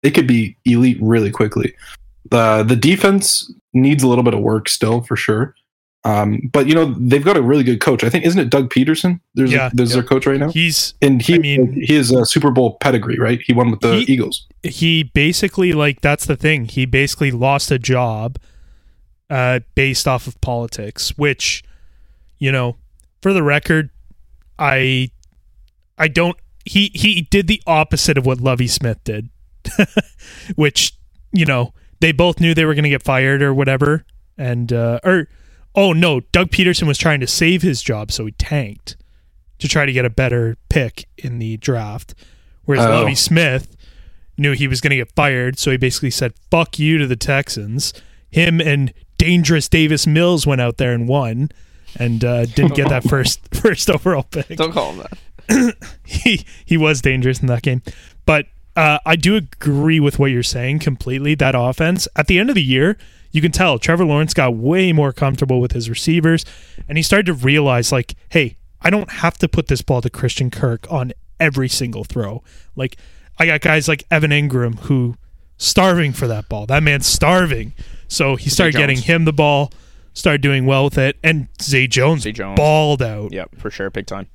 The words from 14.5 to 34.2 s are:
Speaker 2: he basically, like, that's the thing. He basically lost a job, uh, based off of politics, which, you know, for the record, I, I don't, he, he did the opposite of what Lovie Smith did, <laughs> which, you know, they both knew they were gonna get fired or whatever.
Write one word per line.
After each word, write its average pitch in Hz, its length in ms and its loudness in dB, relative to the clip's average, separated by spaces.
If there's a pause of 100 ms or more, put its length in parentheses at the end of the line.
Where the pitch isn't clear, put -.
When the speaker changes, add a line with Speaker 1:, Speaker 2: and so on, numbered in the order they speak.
Speaker 2:
he 165 400 0
basically, 170 680 0
like, 147 280 0
that's 147 240 0
the 143 100 0
thing. 151 300 0
He 131 200 -2
basically 135 460 0
lost 135 400 0
a 135 80 2
job, 120 580 -2 (920)
uh, 127 300 0 (160)
based 135 320 0
off 127 200 -2
of - 140 -16
politics, 117 760 -6
which, - 460 -2 (760)
you 135 120 -2
know, 123 260 -2 (440)
for 190 100 0
the 185 120 0
record, 147 460 0 (680)
I, 131 540 0 (840)
I 160 100 0
don't, 170 280 0 (300)
he, 202 300 0
he 208 260 0
did 202 260 2
the 208 200 0
opposite 156 500 0
of 127 80 -2
what 127 160 0
Lovie 127 260 0
Smith 113 360 -4
did, 110 260 -8 (340)
<laughs> - 160 -4 (760)
which, - 380 0 (380)
you 165 140 2
know, 127 280 -2 (260)
they 165 120 4
both 170 280 2
knew 165 140 2
they 160 120 2
were 156 80 0
gonna 147 160 0
get 139 140 -2
fired 135 380 0
or 139 120 2
whatever. 139 520 0 (320)